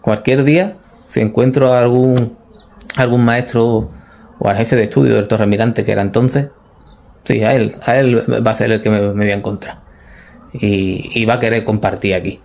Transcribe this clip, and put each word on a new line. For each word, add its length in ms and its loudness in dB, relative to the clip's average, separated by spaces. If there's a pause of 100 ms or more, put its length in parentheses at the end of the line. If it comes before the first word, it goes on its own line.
Cualquier 420 0
día, 360 0 (320)
si 100 -2
encuentro 520 2
a 80 4
algún, 580 2 (580)
algún 280 2
maestro 680 0 (480)
o 100 0
al 80 0
jefe 200 0
de 80 2
estudio 320 2
del 120 0
Torre 160 2
Almirante, 400 0
que 80 -2
era 100 0
entonces, 440 0 (800)
sí, 180 0
a 120 2
él, 300 0
a 120 0
él 280 2 (220)
va 60 2
a 40 -4
ser 140 -2
el 100 0
que 80 -2
me, 120 2
me 240 -2
voy 80 0
a 40 -2
encontrar. 440 -8 (720)
Y, 600 -2
y 140 -2
va 80 2
a 40 -2
querer 240 0
compartir 520 -2
aquí 300 -6